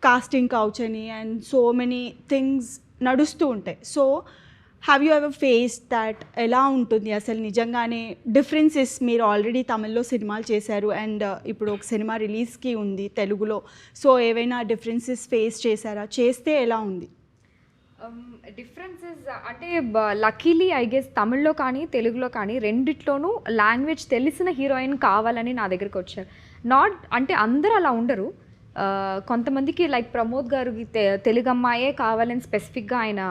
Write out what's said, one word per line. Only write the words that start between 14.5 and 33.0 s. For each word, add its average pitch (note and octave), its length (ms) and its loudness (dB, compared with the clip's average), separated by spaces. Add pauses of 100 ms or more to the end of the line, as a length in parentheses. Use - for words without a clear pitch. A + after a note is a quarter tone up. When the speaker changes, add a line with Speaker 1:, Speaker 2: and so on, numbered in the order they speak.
Speaker 1:
డిఫరెన్సెస్ A#3 580 -4
ఫేస్ A3+ 460 -2
చేశారా? G#3+ 380 -4 (160)
చేస్తే B3+ 420 2
ఎలా A#3 160 0
ఉంది? F#3+ 300 -8 (1000)
Speaker 2:
Um, A#3+ 280 -20 (140)
differences, E4+ 760 -18
uh, B3+ 240 -12
అంటే E4+ 320 -4
బ-, G#3+ 340 0
luckily E4 640 4
I A#3+ 60 2
guess C4 200 0 (180)
తమిళ్లో C4+ 300 2
కానీ C#4+ 340 -2
తెలుగులో A#3+ 420 -2
కానీ A3+ 300 -4
రెండిట్లోనూ C#4 920 0
లాంగ్వేజ్ A#3 580 0
తెలిసిన D4 420 0
హీరోయిన్ C4+ 500 -2
కావాలని A#3 540 0
నా A#3 140 -4
దగ్గరికి F#3+ 320 -4
వచ్చారు. F#3 300 -12 (400)
Not C#4+ 240 6 (200)
అంటే C4 220 0
అందరూ C#4 380 2
అలా F4+ 180 4
ఉండరు. A#3+ 560 -2 (320)
ఆ, G3 500 -2
కొంతమందికి C4+ 580 0
like B3 180 0
ప్రమోద్ A#3+ 500 -2
గారికి A#3+ 300 -4
తె-, G3+ 320 2
తెలుగు A3+ 320 2
అమ్మాయే B3 440 0
కావాలని A#3+ 480 0
స్పెసిఫిక్‌గా A3 580 -6
ఆయన G#3+ 220 -4 (100)